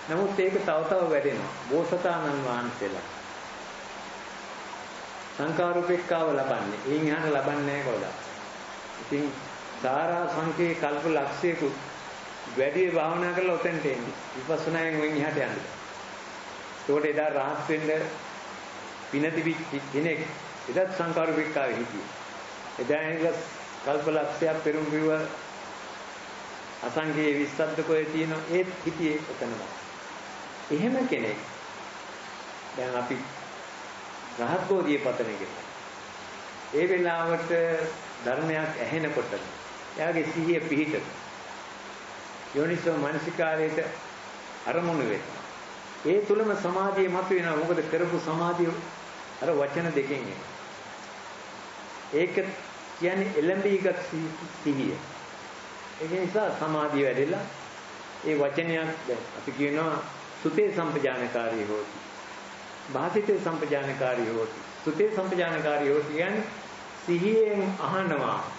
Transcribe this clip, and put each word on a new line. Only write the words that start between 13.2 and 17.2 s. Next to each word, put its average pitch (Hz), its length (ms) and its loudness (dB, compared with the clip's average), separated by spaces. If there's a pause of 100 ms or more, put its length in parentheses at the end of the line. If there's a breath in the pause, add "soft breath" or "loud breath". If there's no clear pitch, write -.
කරලා 180 220 4
ඔතෙන්ට 165 300 0
එන්නේ. 123 280 0 (180)
විපස්සනායෙන් 160 680 0
වෙන් 151 180 2
එහාට 147 220 2
යන්නේ. - 280 0 (1160)
ඒකට 147 220 4
එදා 151 260 4